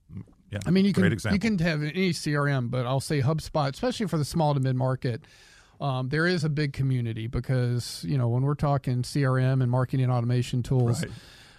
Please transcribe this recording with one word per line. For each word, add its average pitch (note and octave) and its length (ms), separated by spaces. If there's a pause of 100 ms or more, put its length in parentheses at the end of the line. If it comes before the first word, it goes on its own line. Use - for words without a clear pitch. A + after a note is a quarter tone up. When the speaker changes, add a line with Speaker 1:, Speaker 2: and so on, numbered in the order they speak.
(520)
Speaker 1:
Yeah, G2+ 140
Speaker 2:
I D3+ 60
mean, F#3+ 140
you G3+ 80
Speaker 1:
great F#3 120
Speaker 2:
can, D#3+ 80
Speaker 1:
example. A2+ 220
Speaker 2:
you G3 40
can G#3+ 200
have D#3+ 240
any F3 300
C D3+ 220
R C#3+ 120
M, C3 220
but B2+ 160
I'll C3 160
say D3+ 200
HubSpot, D3 520
especially A3+ 340
for E3 100
the D3 80
small D3+ 280
to C#3+ 80
mid-market, C3 640 (540)
um, C3 300
there D#3 160
is F3 180
a D#3 60
big D3 240
community A#2 540
because, B2 800
you D3+ 100
know, A#2+ 120
when A#2+ 140
we're C#3+ 120
talking C#3 480
C C#3+ 220
R C3 120
M C3 240
and B2 80
marketing B2+ 400
automation B2 540
tools, B2 400
Speaker 1:
Right. - 80 (480)